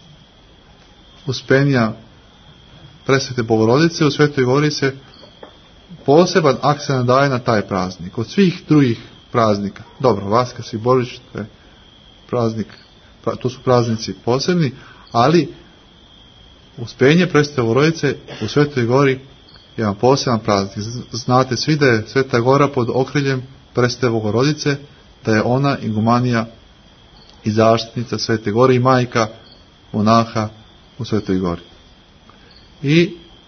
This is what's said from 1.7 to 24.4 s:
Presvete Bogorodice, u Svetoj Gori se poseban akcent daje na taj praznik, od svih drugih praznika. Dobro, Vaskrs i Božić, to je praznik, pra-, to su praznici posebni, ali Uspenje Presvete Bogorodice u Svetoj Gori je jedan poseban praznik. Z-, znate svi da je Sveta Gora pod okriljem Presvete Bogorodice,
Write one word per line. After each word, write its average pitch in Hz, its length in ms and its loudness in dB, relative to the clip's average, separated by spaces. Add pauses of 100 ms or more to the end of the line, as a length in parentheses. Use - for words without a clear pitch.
Presvete 131 380 -2
Bogorodice, 120 600 2
u 139 60 2
Svetoj 143 320 0
Gori 143 280 0
se 139 220 -4 (1120)
poseban 156 560 4
akcent 139 440 -2
daje 135 240 2
na 143 100 -2
taj 117 220 0
praznik, 92 560 -6
od 113 100 -6
svih 185 400 0
drugih 139 320 2 (320)
praznika. 104 520 -2 (160)
Dobro, 104 260 0
Vaskrs 117 480 -2
i 117 40 -8
Božić, 120 420 0 (120)
to - 80 -12
je 104 60 -8 (840)
praznik, 113 380 -2 (580)
pra-, 113 120 -4
to - 120 -4
su - 140 -10
praznici 113 520 0 (100)
posebni, 139 460 0 (400)
ali 143 420 2 (1200)
Uspenje 147 500 2
Presvete 147 340 0
Bogorodice 135 540 0 (260)
u 104 60 -6
Svetoj 143 380 0
Gori 135 260 4
je 131 80 -4 (580)
jedan 104 180 -2
poseban 127 440 2
praznik. 101 400 -2
Z-, 117 320 -10
znate 127 460 -2
svi 151 180 -2
da 147 100 2
je 113 220 2
Sveta 131 320 -2
Gora 135 280 2
pod 127 260 -2
okriljem 135 500 -2 (300)
Presvete 123 360 0
Bogorodice, 123 680 -2 (480)